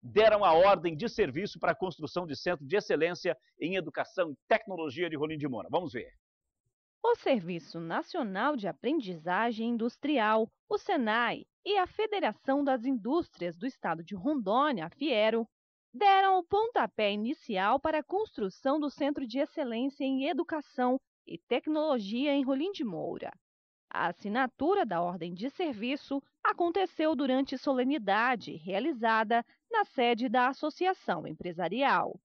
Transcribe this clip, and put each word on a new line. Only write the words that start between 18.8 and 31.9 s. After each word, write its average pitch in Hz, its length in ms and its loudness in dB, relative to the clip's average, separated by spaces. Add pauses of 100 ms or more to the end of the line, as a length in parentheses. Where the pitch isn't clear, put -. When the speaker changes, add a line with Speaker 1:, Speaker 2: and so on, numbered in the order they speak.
Speaker 2:
do 294 100 0
Centro 277 380 -4
de 220 100 -6
Excelência 269 680 -4
em 269 240 0
Educação 269 720 -2 (280)
e - 100 -12 (100)
Tecnologia 269 840 0
em 277 100 2
Rolim 277 280 -2
de 381 120 -6
Moura. 165 480 -6 (640)
A 147 140 -2
assinatura 262 800 0
da 175 160 0
ordem 175 320 -4
de 190 160 -6
serviço 277 720 -4 (180)
aconteceu 339 720 0
durante 262 440 0
solenidade 247 1000 0
realizada 220 880 0 (260)
na 440 140 2
sede 240 460 0
da 247 180 2
Associação 269 800 -2
Empresarial. 180 960 -2